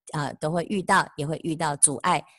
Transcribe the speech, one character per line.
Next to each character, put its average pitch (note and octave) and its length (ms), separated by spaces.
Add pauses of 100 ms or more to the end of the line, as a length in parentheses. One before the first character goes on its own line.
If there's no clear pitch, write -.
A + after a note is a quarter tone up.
(120)
啊， D3 220
都 D#3 160
会 E3+ 180
遇 G3 140
到， F3+ 340
也 C#3+ 100
会 D#3 160
遇 D#3 140
到 D#3 180
阻 C#3+ 220
碍。 F3 260 (160)